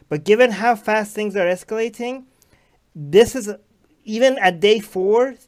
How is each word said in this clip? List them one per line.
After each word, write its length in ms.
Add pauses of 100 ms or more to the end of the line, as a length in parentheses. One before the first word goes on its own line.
But 160
given 280
how 240
fast 380
things 220
are 100
escalating, 800 (680)
this 400
is, 180 (520)
even 340
at 200
day 200
four, 560 (120)